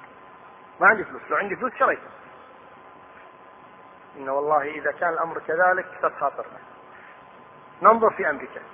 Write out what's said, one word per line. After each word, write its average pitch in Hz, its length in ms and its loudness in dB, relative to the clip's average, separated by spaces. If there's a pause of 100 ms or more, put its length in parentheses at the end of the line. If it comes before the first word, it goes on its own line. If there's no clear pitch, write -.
(800)
ما 175 80 8
عندي 202 160 6
فلوس، 135 260 -12
لو 151 80 0
عندي 185 180 -4
فلوس 233 180 -6
شريت." 226 260 2 (2250)
قلنا: 135 160 -8
"والله 147 300 2
إذا 147 300 -4
كان 175 180 -2
الأمر 160 300 -4
كذلك 180 460 2 (160)
فتخاطرنا، - 580 -4 (1200)
ننظر 220 280 6
في 180 200 -4
أمرك." 131 320 -8 (120)